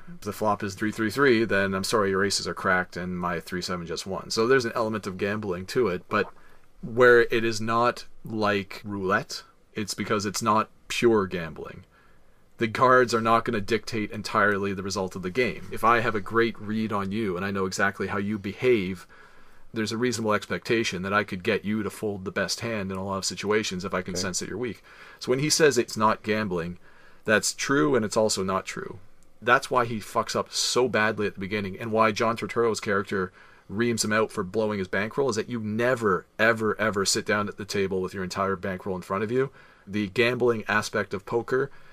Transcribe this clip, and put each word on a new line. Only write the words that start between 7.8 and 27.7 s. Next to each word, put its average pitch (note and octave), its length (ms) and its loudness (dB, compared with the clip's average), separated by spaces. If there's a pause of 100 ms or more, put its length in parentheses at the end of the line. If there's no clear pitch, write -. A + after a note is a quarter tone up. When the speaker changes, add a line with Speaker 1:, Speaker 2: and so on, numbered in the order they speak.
Speaker 1:
like G#2 640 -2
roulette, G2+ 560 -2 (320)
it's G#2+ 220 -6
because G#2 320 0
it's G2 160 -4
not A2 260 2 (180)
pure A2+ 380 4
gambling. F2 580 -8 (760)
The A#2 100 0
cards B2+ 460 6
are A2+ 80 2
not A2+ 220 4
gonna A#2 160 -2
dictate G#2+ 520 -2
entirely G2+ 640 2
the F#2 100 -8
result F#2+ 320 -4
of F#2 80 -8
the F2+ 80 -4
game. G#2+ 400 -2
If - 120 -6
I A2+ 180 8
have A2+ 120 0
a G#2 80 0
great A2+ 380 0
read A2 340 -4
on G2 180 -2
you G2+ 240 -2
and F2+ 80 -4
I G2 60 -4
know G2 160 -2
exactly G2 420 -2
how G2 120 -4
you G#2 180 -2
behave, G2 720 0 (640)
there's G#2+ 180 -2
a A2+ 60 -4
reasonable A2+ 360 0
expectation G#2 680 0
that G2 120 -2
I G#2 100 4
could F#2+ 200 -6
get G2 220 2
you G#2+ 160 -2
to F#2+ 80 -2
fold G2+ 340 -6
the F#2+ 80 -6
best F#2 300 -2
hand G#2 300 -4
in F#2+ 60 -4
a F#2+ 80 -4
lot F#2+ 120 -2
of F#2 80 -4
situations G2 580 -2
if F#2+ 100 -6
I F#2 100 0
can F#2+ 100 -8
Speaker 2:
Okay. E2+ 80 -4
Speaker 1:
sense F#2 180 -2
that - 100 -6
you're F#2 80 -6
weak. A#2 240 -8 (380)
So - 120 -2
when C3+ 80 2
he D3+ 100 0
says D3 300 6
it's - 180 0
not A2 260 2
gambling, F2+ 540 -2 (480)
that's G#2+ 280 4
true C#3+ 420 2